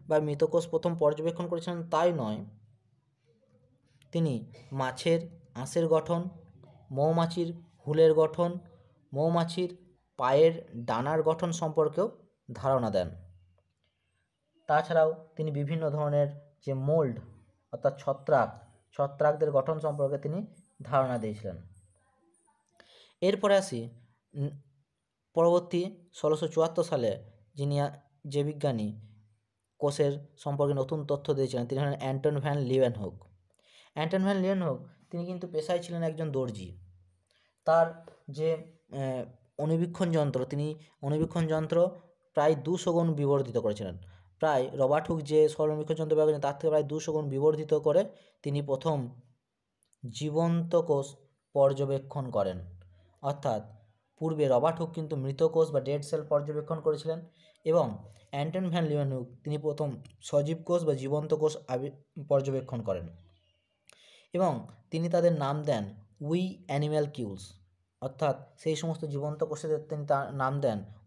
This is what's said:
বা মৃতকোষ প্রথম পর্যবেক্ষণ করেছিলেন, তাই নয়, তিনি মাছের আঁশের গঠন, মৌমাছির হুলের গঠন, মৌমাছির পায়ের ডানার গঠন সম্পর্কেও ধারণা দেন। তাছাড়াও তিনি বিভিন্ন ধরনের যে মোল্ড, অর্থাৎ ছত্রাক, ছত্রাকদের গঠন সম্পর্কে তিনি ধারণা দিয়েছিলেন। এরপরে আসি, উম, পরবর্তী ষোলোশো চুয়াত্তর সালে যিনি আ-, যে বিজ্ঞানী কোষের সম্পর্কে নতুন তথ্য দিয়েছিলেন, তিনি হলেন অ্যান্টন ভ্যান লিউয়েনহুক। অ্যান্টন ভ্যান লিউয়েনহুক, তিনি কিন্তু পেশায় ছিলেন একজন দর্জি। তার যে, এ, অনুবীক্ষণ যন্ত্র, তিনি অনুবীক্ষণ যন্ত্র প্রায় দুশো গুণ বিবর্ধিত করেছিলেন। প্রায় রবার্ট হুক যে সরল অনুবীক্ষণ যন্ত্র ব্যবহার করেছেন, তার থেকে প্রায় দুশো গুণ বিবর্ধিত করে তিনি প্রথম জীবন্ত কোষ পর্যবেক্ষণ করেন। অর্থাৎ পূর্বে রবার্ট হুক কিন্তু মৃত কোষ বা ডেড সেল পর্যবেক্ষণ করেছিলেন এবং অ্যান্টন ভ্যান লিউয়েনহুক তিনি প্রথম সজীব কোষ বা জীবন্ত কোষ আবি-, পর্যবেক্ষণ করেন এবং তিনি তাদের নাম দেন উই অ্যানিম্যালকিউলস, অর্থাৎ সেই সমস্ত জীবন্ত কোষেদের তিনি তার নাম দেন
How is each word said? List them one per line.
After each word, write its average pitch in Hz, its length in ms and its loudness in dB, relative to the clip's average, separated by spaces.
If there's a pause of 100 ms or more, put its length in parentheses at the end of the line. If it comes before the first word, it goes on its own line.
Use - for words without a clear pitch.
বা 156 120 4
মৃতকোষ 156 500 0
প্রথম 165 280 -2
পর্যবেক্ষণ 165 500 0
করেছিলেন, 170 420 -6
তাই 170 240 4
নয়, 107 320 -4 (1700)
তিনি 147 400 -2 (200)
মাছের 135 720 -2 (140)
আঁশের 143 320 -2
গঠন, 170 420 0 (640)
মৌমাছির 165 600 0 (340)
হুলের 156 260 6
গঠন, 175 460 2 (540)
মৌমাছির 170 640 0 (400)
পায়ের 139 680 4
ডানার 139 380 0
গঠন 165 280 0
সম্পর্কেও 160 600 0 (400)
ধারণা 123 380 0
দেন। 92 200 0 (1600)
তাছাড়াও 160 680 2
তিনি 156 160 -4
বিভিন্ন 147 380 -2
ধরনের 147 380 2 (380)
যে 139 80 -2
মোল্ড, 135 460 0 (520)
অর্থাৎ 135 280 -2
ছত্রাক, 135 640 0 (300)
ছত্রাকদের 147 580 0
গঠন 143 280 2
সম্পর্কে 143 380 -2
তিনি 160 280 -4 (360)
ধারণা 131 360 0
দিয়েছিলেন। 104 400 -8 (1600)
এরপরে 196 360 4
আসি, 120 320 -2 (440)
উম, 143 160 -4 (840)
পরবর্তী 175 800 2
ষোলোশো 156 340 0
চুয়াত্তর 160 360 0
সালে 117 400 -2 (320)
যিনি 143 260 0
আ-, 143 100 0 (360)
যে 143 160 0
বিজ্ঞানী 127 580 -2 (800)
কোষের 143 480 0 (100)
সম্পর্কে 143 360 0
নতুন 143 320 -2
তথ্য 143 280 -2
দিয়েছিলেন, 131 340 -2
তিনি 135 140 -2
হলেন 143 180 -2
অ্যান্টন 139 400 -2
ভ্যান 143 180 -2
লিউয়েনহুক। 123 640 0 (720)
অ্যান্টন 165 300 -2
ভ্যান 196 140 2
লিউয়েনহুক, 185 500 -2 (240)
তিনি 170 140 -6
কিন্তু 180 220 -8
পেশায় 170 320 -2
ছিলেন 170 240 -6
একজন 156 280 -4
দর্জি। 107 480 -4 (840)
তার 165 500 2 (140)
যে, 156 480 -4 (160)
এ, 131 320 -4 (320)
অনুবীক্ষণ 170 540 0
যন্ত্র, 143 340 0
তিনি 147 300 -4 (260)
অনুবীক্ষণ 156 460 -2
যন্ত্র 156 420 2 (440)
প্রায় 156 220 4
দুশো 165 380 -2
গুণ 170 200 2
বিবর্ধিত 139 440 0
করেছিলেন। 104 400 -2 (400)
প্রায় 135 360 2
রবার্ট 143 380 2
হুক 160 100 -2
যে 151 280 6
সরল 151 180 0
অনুবীক্ষণ 151 280 -2
যন্ত্র 156 200 0
ব্যবহার 156 180 6
করেছেন, 143 180 0
তার 143 80 -8
থেকে 160 80 0
প্রায় 151 160 4
দুশো 151 280 -4
গুণ 151 180 -2
বিবর্ধিত 151 440 2
করে 151 320 4 (380)
তিনি 143 180 -2
প্রথম 139 600 -2 (880)
জীবন্ত 165 640 0
কোষ 151 400 0 (380)
পর্যবেক্ষণ 139 800 2
করেন। 95 280 0 (600)
অর্থাৎ 139 420 -4 (560)
পূর্বে 156 280 0
রবার্ট 147 320 2
হুক 165 120 -4
কিন্তু 156 240 -6
মৃত 135 280 -2
কোষ 160 280 4
বা 143 80 2
ডেড 143 220 -4
সেল 151 260 -6
পর্যবেক্ষণ 151 540 -2
করেছিলেন 156 400 -2 (440)
এবং 156 380 2 (260)
অ্যান্টন 165 400 -2
ভ্যান 170 160 0
লিউয়েনহুক 139 420 -2 (160)
তিনি 147 140 -4
প্রথম 147 440 -4 (200)
সজীব 151 440 0
কোষ 175 180 0
বা 156 100 2
জীবন্ত 147 400 -2
কোষ 151 240 0 (100)
আবি-, 135 640 -8
পর্যবেক্ষণ 135 520 0
করেন 90 280 -4 (1200)
এবং 160 340 0 (240)
তিনি 165 180 -2
তাদের 170 240 6
নাম 147 300 0
দেন 110 300 0 (280)
উই 180 460 -2
অ্যানিম্যালকিউলস, 147 840 -2 (480)
অর্থাৎ 135 460 -2 (100)
সেই 160 180 -2
সমস্ত 160 300 -4
জীবন্ত 147 380 -4
কোষেদের 151 360 -4
তিনি 151 260 -8
তার 139 300 0
নাম 135 240 0
দেন 110 240 0 (240)